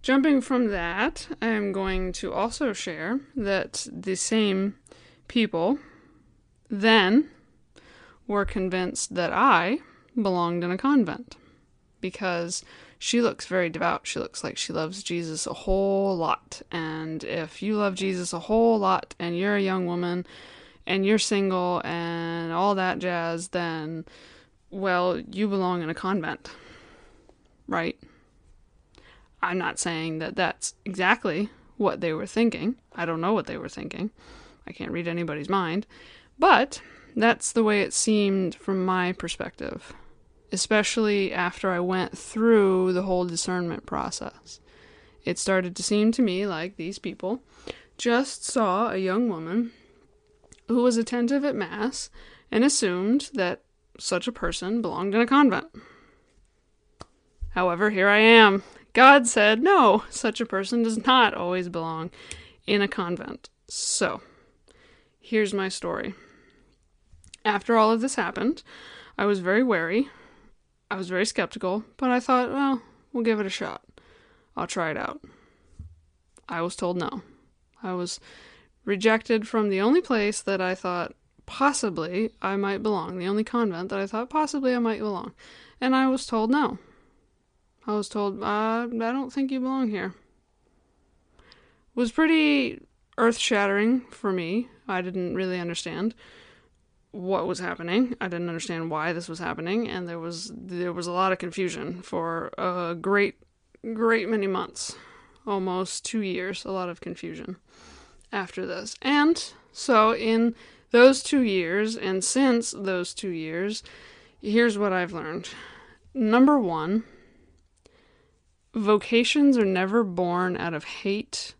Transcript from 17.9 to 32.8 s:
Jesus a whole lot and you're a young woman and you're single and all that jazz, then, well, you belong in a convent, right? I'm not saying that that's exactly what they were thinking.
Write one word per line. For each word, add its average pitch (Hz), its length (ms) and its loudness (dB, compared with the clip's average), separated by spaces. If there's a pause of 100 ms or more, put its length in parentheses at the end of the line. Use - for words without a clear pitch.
Jesus 185 360 -4
a 170 100 -6
whole 226 360 4
lot 190 400 0
and 170 180 -4
you're 196 200 0
a 202 40 2
young 190 280 0
woman 175 400 -2 (580)
and 196 180 0
you're 208 140 4
single 185 680 0
and 170 680 -4
all 196 220 2
that 185 240 -2
jazz, 170 480 -4
then, 165 580 -6 (640)
well, 180 500 0
you - 280 -4
belong 180 340 0
in 156 80 -4
a 175 60 -4
convent, 185 560 -4 (1160)
right? 311 300 -4 (1500)
I'm 180 140 -2
not - 180 -4
saying 160 420 -4
that 160 160 -8
that's - 380 -4 (120)
exactly 190 640 0 (280)
what - 240 0
they 165 120 -2
were 175 120 -6
thinking. 226 520 0 (180)